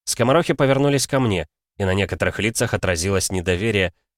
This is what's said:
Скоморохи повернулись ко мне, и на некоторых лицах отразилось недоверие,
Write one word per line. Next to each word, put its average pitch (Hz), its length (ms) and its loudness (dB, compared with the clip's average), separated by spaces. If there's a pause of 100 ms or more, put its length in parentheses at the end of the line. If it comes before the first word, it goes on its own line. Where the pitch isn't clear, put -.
Скоморохи 147 480 0
повернулись 139 540 2
ко 139 100 0
мне, 101 300 0 (300)
и 101 60 -2
на 92 80 2
некоторых 95 460 0
лицах 110 360 -2
отразилось 92 560 -2
недоверие, 92 600 -2 (260)